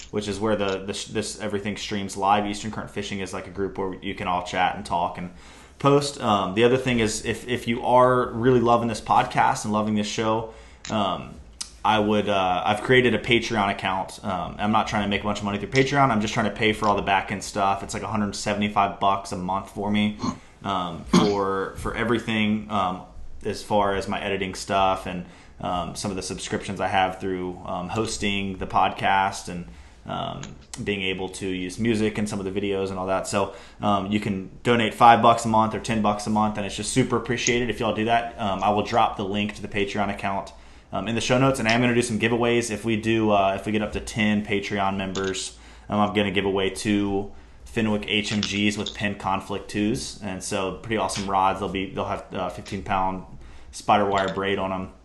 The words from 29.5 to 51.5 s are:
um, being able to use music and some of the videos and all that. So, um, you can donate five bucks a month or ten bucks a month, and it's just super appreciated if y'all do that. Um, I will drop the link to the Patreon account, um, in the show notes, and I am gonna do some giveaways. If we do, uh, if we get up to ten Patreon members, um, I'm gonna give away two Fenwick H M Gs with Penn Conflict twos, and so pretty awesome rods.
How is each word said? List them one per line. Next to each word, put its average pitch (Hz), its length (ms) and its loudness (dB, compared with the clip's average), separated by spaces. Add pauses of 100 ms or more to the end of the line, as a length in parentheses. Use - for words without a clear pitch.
um, 92 360 -6 (400)
being 101 200 -2
able 92 260 -2
to - 180 -8
use 92 320 -4
music 107 400 2
and 104 100 -2
some 101 120 -4
of 95 120 -4
the 101 80 -2
videos 98 300 -2
and 95 80 -6
all 92 80 -4
that. 95 220 0
So, 98 260 0 (260)
um, 101 300 2
you 107 80 2
can 95 320 -2 (140)
donate 117 280 2
five 120 300 8
bucks 117 220 6
a 117 40 0
month 110 240 4
or 107 60 -4
ten 107 240 -2
bucks 104 240 0
a 113 40 -4
month, 107 260 2
and 98 100 -4
it's 95 80 -6
just - 180 -6
super 123 240 2
appreciated 120 540 0
if - 80 -6
y'all 107 160 0
do 107 120 0
that. 117 340 2
Um, 95 200 -2
I 98 100 4
will 104 120 2
drop 113 340 2
the 107 80 -4
link 104 300 -2
to - 80 -12
the 104 60 -10
Patreon 101 440 -2
account, 98 400 -6 (400)
um, 98 140 -4
in 113 80 -2
the 113 60 0
show 123 180 2
notes, 135 220 4
and 110 80 0
I 113 60 4
am 120 60 4
gonna 123 140 4
do 120 80 4
some 113 160 -2
giveaways. 117 540 2
If 104 120 -6
we 113 120 2
do, 110 340 2
uh, 98 240 4
if 98 120 -6
we 107 40 -2
get 107 120 2
up 104 100 -4
to 98 80 -4
ten 104 440 0
Patreon 101 520 -2
members, 95 600 -4 (320)
um, 104 120 2
I'm 101 120 4
gonna 101 200 2
give 95 120 0
away 95 260 2
two 101 600 0 (340)
Fenwick 107 440 -2
H 104 240 0
M 104 80 0
Gs 101 360 2
with 104 180 -6
Penn 101 200 -4
Conflict 98 560 -6
twos, 110 520 -2
and 92 200 -8
so 95 300 -4
pretty 110 240 -6
awesome 98 340 -2
rods. 95 300 2